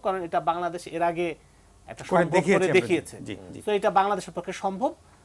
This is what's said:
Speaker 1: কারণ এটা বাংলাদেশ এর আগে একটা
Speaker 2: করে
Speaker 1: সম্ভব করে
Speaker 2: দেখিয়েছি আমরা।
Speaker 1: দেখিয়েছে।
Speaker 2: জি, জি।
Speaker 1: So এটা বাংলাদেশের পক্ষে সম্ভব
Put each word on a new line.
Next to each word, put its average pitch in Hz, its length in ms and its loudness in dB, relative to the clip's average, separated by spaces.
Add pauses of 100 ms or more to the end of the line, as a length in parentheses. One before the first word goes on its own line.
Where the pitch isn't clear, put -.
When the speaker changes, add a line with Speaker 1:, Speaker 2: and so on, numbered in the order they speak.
Speaker 1:
কারণ 190 200 -2
এটা 170 180 -2
বাংলাদেশ 170 460 -2
এর 165 160 -4
আগে 170 320 0 (520)
একটা - 180 -14
Speaker 2:
করে 175 180 4
Speaker 1:
সম্ভব 165 80 0
করে 175 100 4
Speaker 2:
দেখিয়েছি 180 240 4
আমরা। 175 160 4
Speaker 1:
দেখিয়েছে। 160 400 0
Speaker 2:
জি, 101 160 -10 (160)
জি। 107 140 -14
Speaker 1:
So 214 60 0
এটা 208 180 2
বাংলাদেশের 190 440 2
পক্ষে 180 180 -6
সম্ভব 196 420 -4 (300)